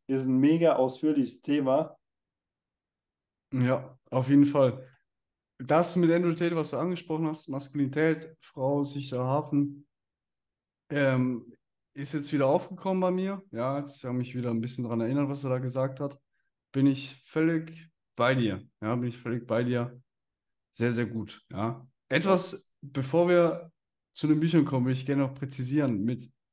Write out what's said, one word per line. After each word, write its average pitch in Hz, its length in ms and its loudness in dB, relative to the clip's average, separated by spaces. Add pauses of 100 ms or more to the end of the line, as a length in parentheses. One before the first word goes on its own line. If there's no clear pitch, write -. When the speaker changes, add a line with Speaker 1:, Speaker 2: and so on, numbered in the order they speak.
Speaker 1:
ist 135 180 0
ein 131 120 4
mega 160 380 6
ausführliches 131 640 0
Thema. 135 560 0 (1600)
Speaker 2:
Ja, 127 460 -2 (120)
auf 127 180 0
jeden 143 160 8
Fall. 139 420 2 (720)
Das 156 380 2
mit 175 140 6
Andrew 170 240 4
Tate, 170 220 -2
was 151 140 -2
du 131 80 -4
angesprochen 165 500 -2
hast, 156 200 -8
Maskulinität, 147 920 -2
Frau, 143 420 -2
sicherer 131 420 -4
Hafen, 143 600 -2 (1040)
ähm, 127 640 0 (420)
ist 139 200 -8
jetzt 143 180 -6
wieder 139 160 2
aufgekommen 185 520 -2
bei 185 100 2
mir. 190 320 -4 (100)
Ja, 127 260 -4
jetzt 143 260 -10
habe 123 100 -6
ich 127 140 -4
mich - 60 -12
wieder 123 160 -4
ein 117 100 -2
bisschen 123 240 -6
dran 117 160 -4
erinnert, 135 280 -2
was 135 160 -8
er 131 60 -4
da 127 80 0
gesagt 131 420 -4
hat. 143 180 -8 (540)
Bin 135 140 4
ich 135 280 0 (100)
völlig 160 640 -2 (260)
bei 123 180 2
dir. 104 320 -2 (140)
Ja, 110 160 -2
bin 123 120 -4
ich 117 100 -10
völlig 117 280 -6
bei 117 160 0
dir. 120 380 -4 (720)
Sehr, 117 180 0
sehr 117 160 0
gut. 107 440 -10
Ja. 117 360 -6 (220)
Etwas, 175 440 0
Speaker 1:
Ja. - 60 -12 (220)
Speaker 2:
bevor 143 480 0
wir 170 420 2 (440)
zu - 120 -2
den 151 140 4
Büchern 160 240 4
kommen, 127 220 0
will 131 80 2
ich 131 120 -6
gerne 139 160 0
noch 131 120 -2
präzisieren, 131 680 -2
mit, 117 280 -4 (220)